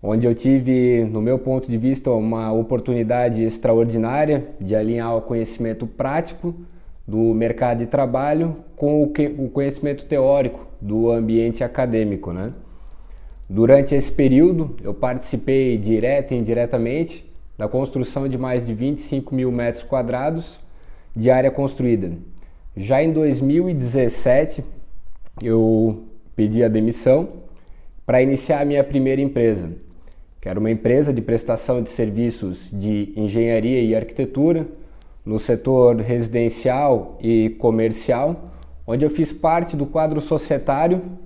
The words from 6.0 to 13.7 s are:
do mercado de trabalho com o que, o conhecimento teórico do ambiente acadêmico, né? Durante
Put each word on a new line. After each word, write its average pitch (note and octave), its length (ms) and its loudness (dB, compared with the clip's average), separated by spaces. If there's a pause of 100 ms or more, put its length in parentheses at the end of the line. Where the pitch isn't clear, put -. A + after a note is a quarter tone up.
do G#2+ 120 -2 (160)
mercado A#2 420 0
de A#2 80 -2
trabalho C#3+ 680 0 (200)
com D3 280 2
o D3 80 0
que, D3 160 0
o C#3+ 200 -4
conhecimento C#3 600 -4
teórico C#3+ 580 2 (160)
do A2 300 2
ambiente A2+ 520 2
acadêmico, G#2+ 720 -2
né? F#2+ 180 -8 (960)
Durante C3 460 6